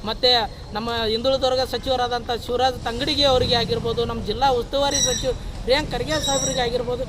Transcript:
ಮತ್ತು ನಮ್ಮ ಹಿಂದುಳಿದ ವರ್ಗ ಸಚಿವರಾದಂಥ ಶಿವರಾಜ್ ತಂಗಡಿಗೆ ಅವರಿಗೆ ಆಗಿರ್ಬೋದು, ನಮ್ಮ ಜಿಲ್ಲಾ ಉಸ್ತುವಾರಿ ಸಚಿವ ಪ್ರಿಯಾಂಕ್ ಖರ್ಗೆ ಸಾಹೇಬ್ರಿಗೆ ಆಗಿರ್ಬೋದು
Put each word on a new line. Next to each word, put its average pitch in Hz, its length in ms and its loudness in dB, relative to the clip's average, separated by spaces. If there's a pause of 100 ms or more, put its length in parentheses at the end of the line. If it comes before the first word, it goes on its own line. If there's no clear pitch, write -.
ಮತ್ತು 226 240 2 (420)
ನಮ್ಮ 226 160 -4 (180)
ಹಿಂದುಳಿದ 247 360 2
ವರ್ಗ 254 160 2 (120)
ಸಚಿವರಾದಂಥ 247 580 -2 (160)
ಶಿವರಾಜ್ 247 400 0
ತಂಗಡಿಗೆ 277 400 0
ಅವರಿಗೆ 254 300 4
ಆಗಿರ್ಬೋದು, 233 500 0
ನಮ್ಮ 233 200 -4
ಜಿಲ್ಲಾ 226 240 0
ಉಸ್ತುವಾರಿ 277 460 0
ಸಚಿವ 262 360 0 (300)
ಪ್ರಿಯಾಂಕ್ 277 300 2
ಖರ್ಗೆ 269 340 -2
ಸಾಹೇಬ್ರಿಗೆ 262 360 0
ಆಗಿರ್ಬೋದು 240 480 -2